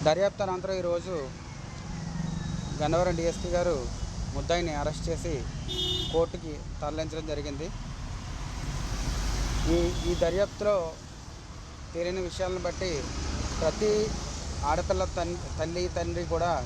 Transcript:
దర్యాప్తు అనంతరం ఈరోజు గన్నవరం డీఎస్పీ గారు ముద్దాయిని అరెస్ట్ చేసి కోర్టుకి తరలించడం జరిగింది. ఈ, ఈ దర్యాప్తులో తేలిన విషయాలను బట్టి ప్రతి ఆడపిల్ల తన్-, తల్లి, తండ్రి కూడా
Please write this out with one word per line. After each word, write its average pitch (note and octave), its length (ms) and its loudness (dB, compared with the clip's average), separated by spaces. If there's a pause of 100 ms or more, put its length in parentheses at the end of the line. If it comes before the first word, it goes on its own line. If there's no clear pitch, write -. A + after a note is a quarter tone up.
దర్యాప్తు F#3+ 380 4
అనంతరం F#3+ 320 0
ఈరోజు F3 540 0 (1500)
గన్నవరం E3+ 340 6
డీఎస్పీ E3 320 0
గారు F3 560 2 (300)
ముద్దాయిని E3+ 400 2
అరెస్ట్ D3+ 340 0
చేసి D3+ 360 0 (680)
కోర్టుకి E3 460 0 (220)
తరలించడం D#3 460 -2
జరిగింది. D3 440 -4 (2000)
ఈ, E3+ 40 6 (340)
ఈ F3 40 4
దర్యాప్తులో F3+ 760 2 (1040)
తేలిన F3 260 0
విషయాలను F#3 380 0
బట్టి F3 440 -2 (580)
ప్రతి G#3 500 4 (540)
ఆడపిల్ల F3 400 4
తన్-, F3 540 -2
తల్లి, F3 300 0
తండ్రి E3+ 360 -2
కూడా D#3+ 420 2